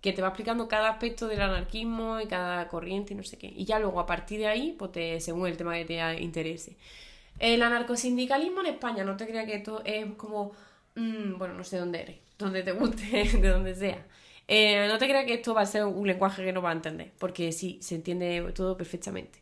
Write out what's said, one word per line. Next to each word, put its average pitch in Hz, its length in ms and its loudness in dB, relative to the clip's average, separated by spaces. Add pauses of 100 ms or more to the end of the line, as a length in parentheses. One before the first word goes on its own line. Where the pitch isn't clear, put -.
que 196 100 2
te 190 120 0
va 190 60 4
explicando 226 380 -2
cada 220 220 4
aspecto 226 380 -2
del 208 140 0
anarquismo 220 760 0
y 214 80 -4
cada 180 400 -2
corriente 190 460 -6
y 202 40 -8
no 190 60 -8
sé - 140 -12
qué. - 100 -14
Y - 180 -8
ya 214 140 2
luego, 185 200 0
a 165 80 2
partir 180 320 -2
de 214 80 2
ahí, 269 300 0
pues 190 140 -8
te, 165 280 -4
según 175 280 -2
el 170 100 -2
tema 170 180 -2
que 170 100 -4
te 165 360 -2
interese. 160 560 -6 (600)
El 233 240 6
anarcosindicalismo 254 1000 2
en 359 60 0
España, 226 360 -2
no 196 140 -2
te 220 100 -6
creas 226 180 -2
que 214 100 -4
esto 214 300 -6
es 214 200 -2 (100)
como, 208 380 -6 (420)
mm, 220 420 -4
bueno, 180 160 -6
no 180 100 -10
sé 185 140 -6
dónde 175 240 -4
eres, - 160 -12 (220)
donde 185 240 -2
te 185 80 -2
guste, 220 320 0
<laughs> 208 360 4
de 190 100 8
donde 185 260 4
sea. 190 280 -2 (440)
Eh, 208 420 6
no 220 80 2
te 262 100 4
creas 269 180 6
que 240 100 0
esto 233 180 -2
va 220 80 6
a 202 40 6
ser 208 200 2
un 202 200 0
lenguaje 190 380 2
que 185 80 0
no 185 100 0
va 175 80 2
a 165 40 2
entender, 165 440 -6
porque 180 360 -2
sí, 180 280 -6
se - 140 -6
entiende 175 580 -2
todo 185 220 0
perfectamente. 185 680 -8